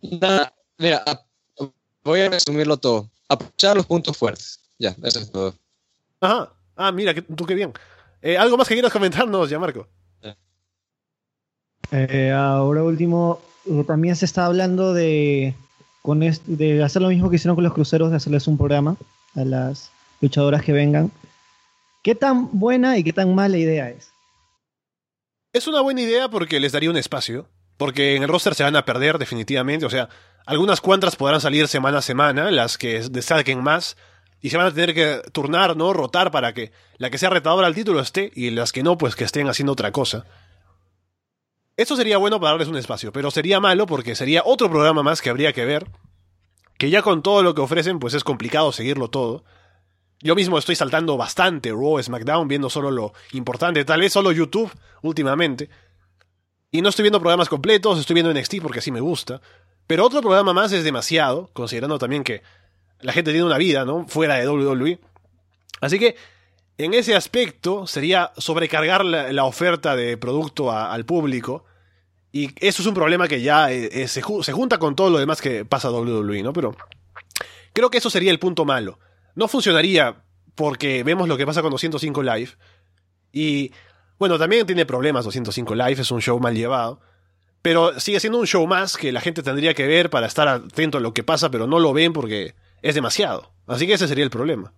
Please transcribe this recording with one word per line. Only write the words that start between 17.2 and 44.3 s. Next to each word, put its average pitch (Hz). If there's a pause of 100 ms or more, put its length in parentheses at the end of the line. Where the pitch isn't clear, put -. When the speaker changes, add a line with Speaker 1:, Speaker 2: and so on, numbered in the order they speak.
Speaker 3:
que 175
hicieron 170
con 175
los 170
cruceros, 160
de 165
hacerles 139
un 156
programa 147 (380)
a 135
las 131 (300)
luchadoras 143
que 151
vengan. 147 (880)
¿Qué 226
tan 254 (100)
buena 247
y 170
qué 160
tan 185
mala 190
idea 156
es? - (1400)
Speaker 2:
Es 240
una 311
buena 269
idea 240
porque 170
les 135
daría 147
un 170
espacio, 131 (280)
porque 139
en 135
el 143
roster 175
se -
van 147
a 139
perder 139
definitivamente, 135
o 113
sea, 123 (360)
algunas 175
cuantas 190
podrán 139
salir 151
semana 139
a 131
semana, 143
las 123
que 113 (100)
destaquen 131
más, 156 (440)
y 123
se 143
van 175
a 175
tener 165
que 151 (100)
turnar, 165
¿no? 165
Rotar 180
para 123
que 113 (280)
la 123
que 135
sea 185
retadora 175
al 165
título 196
esté, 190
y 120
las 117
que 131
no, 170
pues 131
que 120
estén 143
haciendo 139
otra 110
cosa. 120 (1500)
Eso 240
sería 220
bueno 208
para 156
darles 160
un 160
espacio, 110
pero 139
sería 175
malo 196
porque 127
sería 156